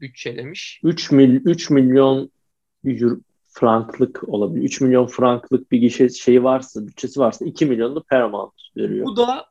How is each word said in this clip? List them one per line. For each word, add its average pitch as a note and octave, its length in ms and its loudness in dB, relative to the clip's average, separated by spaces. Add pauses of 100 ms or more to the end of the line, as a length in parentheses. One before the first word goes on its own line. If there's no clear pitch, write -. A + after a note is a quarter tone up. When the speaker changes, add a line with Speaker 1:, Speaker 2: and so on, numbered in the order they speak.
Speaker 1:
bütçelemiş. B2+ 800 -14
Speaker 2:
Üç D#3+ 280 -2
mil-, C3+ 340 6
üç E3 240 -2
milyon C3+ 640 2 (540)
euro, A#2+ 300 -2 (320)
franklık - 840 -2
olabilir. G2+ 340 -4
Üç - 180 -4
milyon B2+ 260 2
franklık B2 640 -2
bir B2+ 60 2
gişe A#2+ 320 2
şeyi B2 340 2
varsa, B2+ 440 -2
bütçesi - 320 -10
varsa A#2 260 0
iki E3 200 -4
milyonunu C3 380 -2
Paramount G#2 500 -4 (240)
veriyor. G#2 280 -4
Speaker 1:
Bu A3 120 -8
da B3 340 -2